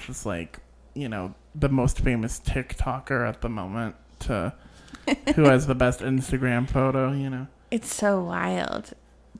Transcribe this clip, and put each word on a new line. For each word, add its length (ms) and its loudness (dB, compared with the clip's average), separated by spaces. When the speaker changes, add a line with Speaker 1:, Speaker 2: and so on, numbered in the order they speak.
Speaker 1:
just, 200 -10
like, 340 -6
you 160 -6
know, 240 -6
the 140 2
most 300 2
famous 400 0
TikToker 880 -2
at 140 -6
the 80 -4
moment 460 -6
to 320 -2
Speaker 2:
<laughs> 300 0
Speaker 1:
who 80 8
has 240 8
the 80 2
best 240 2
Instagram 720 0
photo, 420 2
you 180 -2
know. 180 -8
Speaker 2:
It's 240 -4
so 300 0
wild. 720 -4